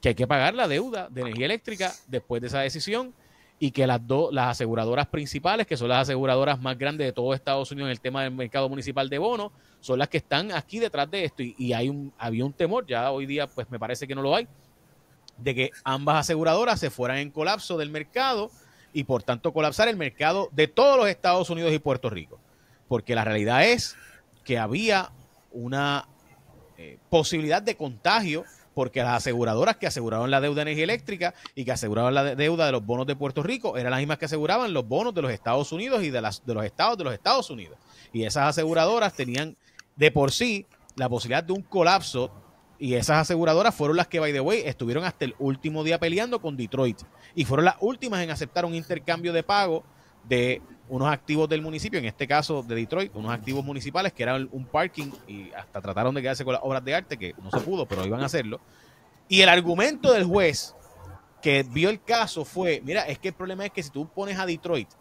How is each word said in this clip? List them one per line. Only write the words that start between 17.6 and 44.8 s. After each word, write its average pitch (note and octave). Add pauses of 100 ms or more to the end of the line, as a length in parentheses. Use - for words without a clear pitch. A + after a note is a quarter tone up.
del D3
mercado A3 (440)
y D3
por B2
tanto B2
colapsar D#3
el A3
mercado E3
de D#3
todos C4+
los A3+
Estados F3+
Unidos E3
y D#3
Puerto C3
Rico. F2+ (480)
Porque A#2+
la A2+
realidad A2
es A#3+ (480)
que B2
había F#3 (400)
una, C3+ (680)
eh, D#2+ (120)
posibilidad D#3+
de G#3
contagio, D#3+ (280)
porque C3
las A#2+
aseguradoras A#2+
que F#3+
aseguraban A#2
la C#3
deuda C#3+
de D3+
energía D3+
eléctrica F#3 (220)
y C3
que B2
aseguraban A#2
la C#3
de-, C#3
deuda D#3+
de C#3+
los A2+
bonos B2
de C#3+
Puerto C#3
Rico G#3
eran B2
las B2+
mismas D3
que -
aseguraban E3+
los B2
bonos G3
de F3
los C3
Estados B2
Unidos A3
y D#3
de B2+
las, G#2+
de A#2+
los G#2+
estados G3+
de F3+
los B2+
Estados A#3
Unidos. G2 (340)
Y A2+
esas C#3
aseguradoras E3
tenían C3+ (400)
de D3
por C#3
sí A3 (300)
la C3
posibilidad A#2+
de E3+
un G3
colapso, F3 (500)
y B2+
esas B2
aseguradoras E3
fueron D3+
las F3
que, E3
by D3+
the C#3+
way, F#3+
estuvieron C3